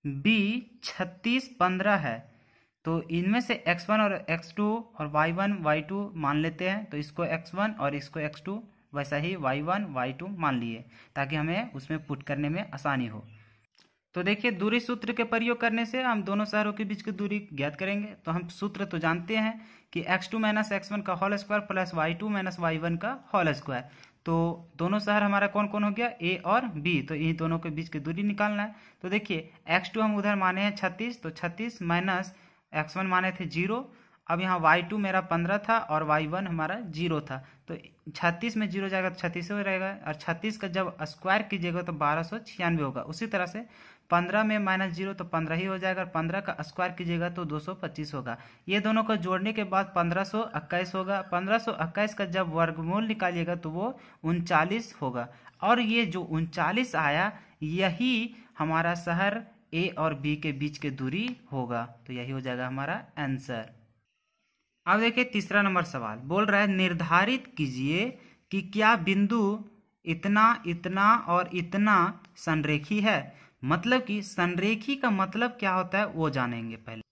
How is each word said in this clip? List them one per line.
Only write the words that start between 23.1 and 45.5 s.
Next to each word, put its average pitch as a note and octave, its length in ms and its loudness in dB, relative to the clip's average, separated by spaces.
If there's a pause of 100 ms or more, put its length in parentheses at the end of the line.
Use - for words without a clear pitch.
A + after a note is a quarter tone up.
होल E3+ 200 4
स्क्वायर, C3 300 -4 (420)
तो E3 520 0
दोनों F#3+ 220 2
शहर G#3 240 2
हमारा G3+ 260 4
कौन G3+ 180 2
कौन G#3 160 0
हो G#3 80 2
गया? A#3 160 0 (140)
ए F3+ 160 0
और G#3+ 300 2
बी, E3+ 340 0
तो - 140 -4
इन D#3+ 200 2
दोनों E3 240 0
के E3 120 -6
बीच D#3+ 180 -6
की D3+ 100 -6
दूरी E3 240 -4
निकालना G#3 400 0
है। G#3+ 120 -8 (280)
तो F#3 60 -6
देखिए F#3+ 400 -2 (200)
एक्स F3+ 240 2
टू A3 80 0
हम G#3+ 160 2
उधर G3+ 200 2
माने F#3+ 240 2
हैं G3+ 140 0
छत्तीस, G#3+ 480 -4
तो D#3+ 80 -6
छत्तीस F#3+ 520 -6
माइनस F3+ 500 0 (400)
एक्स D3+ 240 -2
वन F#3+ 100 -2
माने F#3 240 2
थे F#3 160 -6
ज़ीरो, F3+ 300 0 (500)
अब F3 140 0
यहाँ F#3 180 2
वाई D#3+ 240 8
टू G3+ 160 -4
मेरा F#3 240 2
पन्द्रह E3+ 360 2
था A3+ 200 2
और D#3 260 0
वाई D3+ 220 2
वन F#3 200 -2
हमारा E3 320 -2 (100)
ज़ीरो D#3+ 320 0
था, C3+ 160 -8 (300)
तो E3 100 -8 (340)
छत्तीस F3+ 460 0
में G#3 120 0
ज़ीरो F#3+ 200 -2
जाएगा F#3+ 200 0
तो F3+ 80 -6
छत्तीस F3 340 -4
हो G#3 80 -2
रहेगा, G3 380 -2 (100)
और D#3 80 -4
छत्तीस G#3+ 420 -4
का G3 120 -6
जब F3+ 340 -2
स्क्वायर F#3+ 400 0
कीजिएगा F3 380 -2
तो F3 140 -6
बारह D3+ 280 2
सौ G#3 160 -8
छियानवे E3+ 440 0
होगा। C3 200 -4
उसी E3 240 -6
तरह F#3 200 -2
से G#3+ 180 -10 (440)
पन्द्रह G#3 340 4
में G#3+ 160 2
माइनस F#3+ 340 0
ज़ीरो F#3+ 200 -4
तो F3+ 120 -8
पन्द्रह D#3+ 300 0